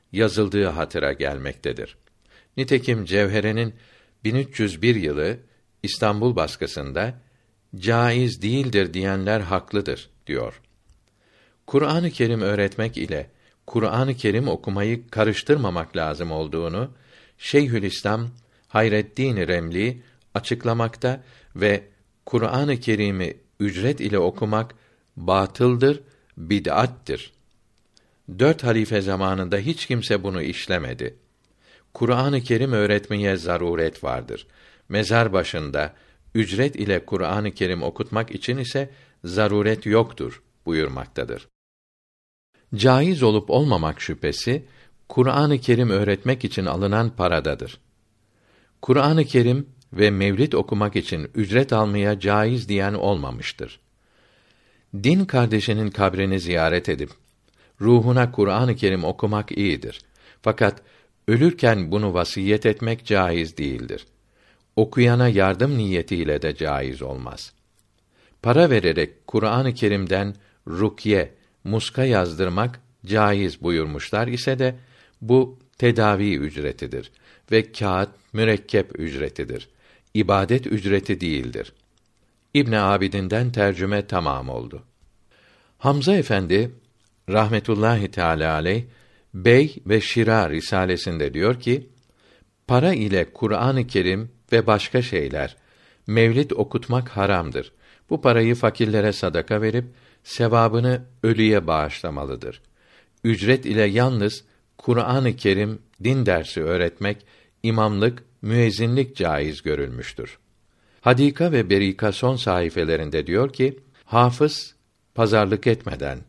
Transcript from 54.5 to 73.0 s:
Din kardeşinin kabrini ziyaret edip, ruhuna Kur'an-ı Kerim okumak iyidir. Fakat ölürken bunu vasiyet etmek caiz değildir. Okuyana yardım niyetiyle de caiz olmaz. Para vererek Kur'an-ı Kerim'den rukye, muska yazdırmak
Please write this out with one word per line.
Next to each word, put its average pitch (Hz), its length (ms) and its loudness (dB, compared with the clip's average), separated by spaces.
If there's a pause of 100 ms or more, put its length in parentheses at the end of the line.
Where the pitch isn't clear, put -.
Din 175 220 4
kardeşinin 110 680 0
kabrini 95 500 0
ziyaret 85 480 0
edip, 71 220 -4 (720)
ruhuna 120 520 4
Kur'an-ı 107 440 2
Kerim 95 280 0
okumak 104 480 -2
iyidir. 71 480 -2 (420)
Fakat 107 400 2 (460)
ölürken 117 640 4
bunu 101 240 0
vasiyet 98 520 0
etmek 113 380 -2
caiz 85 520 0
değildir. 67 500 -8 (720)
Okuyana 120 520 4
yardım 101 500 2
niyetiyle 85 640 -2
de 73 140 -4
caiz 69 460 -4
olmaz. 65 500 -12 (920)
Para 143 280 6
vererek 87 560 0
Kur'an-ı 120 480 0
Kerim'den 101 600 0 (340)
rukye, 98 640 0 (300)
muska 110 400 -2
yazdırmak 95 760 0 (260)